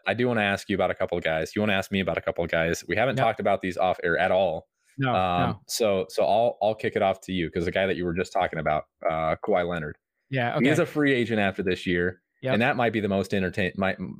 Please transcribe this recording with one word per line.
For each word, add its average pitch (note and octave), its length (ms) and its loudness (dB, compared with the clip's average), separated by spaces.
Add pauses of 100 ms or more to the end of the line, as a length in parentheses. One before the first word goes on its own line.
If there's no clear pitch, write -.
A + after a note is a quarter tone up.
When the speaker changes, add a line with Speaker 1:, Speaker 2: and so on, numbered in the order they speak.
Speaker 1:
I G2 60 2
do B2 160 0
wanna A2+ 140 0
ask G2 260 0
you G2 60 0
about F2+ 160 2
a - 40 -4
couple F#2 220 -2
of E2+ 80 -2
guys. D#2+ 320 -2
You G#2 40 2
wanna G#2 120 2
ask F#2+ 180 -2
me G2 80 0
about E2+ 180 -2
a F2+ 40 -4
couple E2+ 200 -4
of E2+ 80 -4
guys. E2 380 0
We F2 80 -2
haven't A#2 220 0
Speaker 2:
Yep. B2+ 80 2
Speaker 1:
talked A2 160 0
about G2+ 200 2
these F#2 160 -4
off F2+ 240 2
air E2+ 160 0
at F#2 140 2
all. F2+ 380 0 (280)
Speaker 2:
No, C3+ 160 0
Speaker 1:
Um, F#2 360 2
Speaker 2:
no. G#2+ 180 -6
Speaker 1:
so, G2 400 0
so - 160 -2
I'll, A2+ 380 2
I'll G#2+ 140 2
kick - 200 -4
it G#2 60 0
off F#2+ 220 2
to F#2+ 100 -6
you E2+ 180 -2
'cause F2 140 -2
the F2+ 60 -2
guy G2 140 2
that F2+ 120 0
you F2 80 -2
were E2+ 80 -2
just F2 180 -4
talking E2+ 280 0
about, D2+ 260 0 (200)
uh, D#2+ 300 0 (100)
Kawhi F2+ 220 0
Leonard. E2 300 -6 (320)
Speaker 2:
Yeah, B2 280 -2
Speaker 1:
He B2+ 120 4
is D#3 100 2
Speaker 2:
okay. F3 40 4
Speaker 1:
a - 20 -2
free C#3+ 280 0
agent A2+ 280 0
after G2 200 0
this F2+ 240 -2
year, F2 360 0 (200)
Speaker 2:
Yep. C3 120 -2
Speaker 1:
and G#2+ 80 4
that C3+ 160 2
might A#2 160 2
be A2 80 0
the G#2 80 0
most G2 240 0
entertain-, F#2 420 -2
might, F#2+ 220 -2 (220)